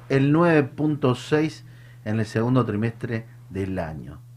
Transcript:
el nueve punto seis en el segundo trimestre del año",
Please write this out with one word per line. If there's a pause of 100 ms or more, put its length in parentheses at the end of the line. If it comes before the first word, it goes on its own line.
el
nueve
punto
seis (400)
en
el
segundo
trimestre (240)
del
año", (160)